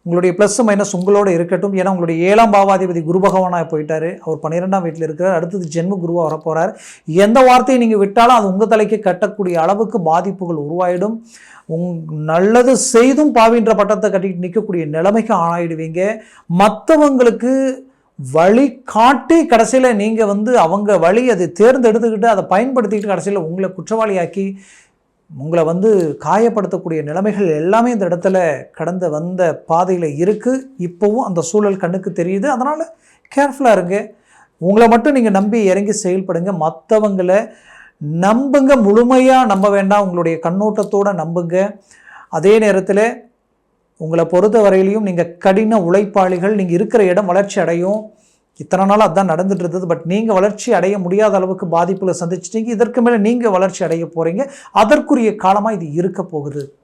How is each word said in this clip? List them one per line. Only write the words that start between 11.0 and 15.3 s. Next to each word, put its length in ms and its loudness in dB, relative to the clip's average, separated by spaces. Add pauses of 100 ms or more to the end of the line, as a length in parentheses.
உங்-, 340 -8
நல்லது 680 2
செய்தும் 580 2
பாவின்ற 400 4
பட்டத்தை 340 0
கட்டிட்டு 320 -4
நிக்கக்கூடிய 460 -4
நிலைமைக்கு 460 -2